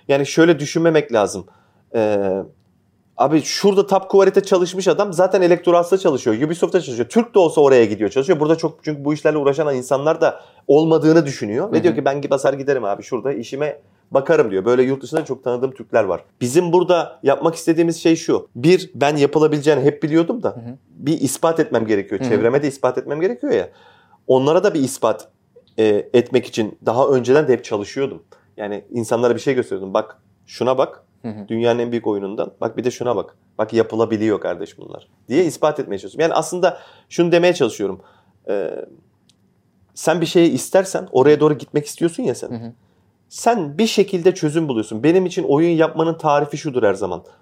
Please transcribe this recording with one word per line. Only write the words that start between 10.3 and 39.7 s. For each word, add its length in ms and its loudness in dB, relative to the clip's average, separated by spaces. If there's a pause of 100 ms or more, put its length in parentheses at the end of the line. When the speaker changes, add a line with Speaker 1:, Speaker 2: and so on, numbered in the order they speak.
Speaker 1:
olmadığını 580 4
düşünüyor. 460 -6
Ve 40 0
Speaker 2:
Hı 40 0
hı. 40 0
Speaker 1:
diyor 120 2
ki, 100 -2
"Ben 160 -2
gi-, 80 -6
basar 240 0
giderim 300 -2
abi, 200 -4
şurada 300 -6
işime 460 -8 (320)
bakarım." 400 2
diyor. 140 -2
Böyle 180 4
yurt 200 -4
dışında 220 -6
çok 180 -10
tanıdığım 280 -4
Türkler 320 0
var. 200 -4 (180)
Bizim 320 0
burada 500 0
yapmak 320 0
istediğimiz 480 0
şey 120 4
şu. 400 -2
Bir, 400 2
ben 200 0
yapılabileceğini 680 2
hep 200 0
biliyordum 400 0
da 60 -2
Speaker 2:
Hı 100 -10
hı. 160 -16 (140)
Speaker 1:
bir 320 -4
ispat 380 0
etmem 260 0
gerekiyor. 360 -2
Speaker 2:
Hı 40 -4
hı. 40 -2
Speaker 1:
Çevreme 340 2
de 40 -2
ispat 300 -4
etmem 240 -6
gerekiyor 320 -4
ya. 160 -2 (580)
Onlara 360 2
da 100 2
bir 60 -2
ispat, 480 -2 (520)
e, 60 4 (280)
etmek 320 2
için 400 -6
daha 220 2
önceden 400 2
de 60 4
hep 100 -2
çalışıyordum. 600 -8 (340)
Yani 340 -8
insanlara 440 0
bir 40 -8
şey 160 -2
gösteriyordum. 380 -6
"Bak, 280 -4 (240)
şuna 320 -4
bak. 260 -4 (180)
Speaker 2:
Hı 60 -14
hı. 200 -14
Speaker 1:
Dünyanın 320 0
en 120 -4
büyük 160 -6
oyunundan. 440 -6 (100)
Bak 160 -6
bir 60 -4
de 80 -2
şuna 240 -4
bak. 200 -8 (220)
Bak 160 -4
yapılabiliyor 680 0
kardeş 360 -8
bunlar." 300 -20 (220)
diye 160 2
ispat 340 -2
etmeye 200 -8
çalışıyorum. 220 -8 (100)
Yani 80 -2
aslında 380 -2 (320)
şunu 220 0
demeye 220 4
çalışıyorum. 480 -4 (480)
Ee, 360 -6 (1080)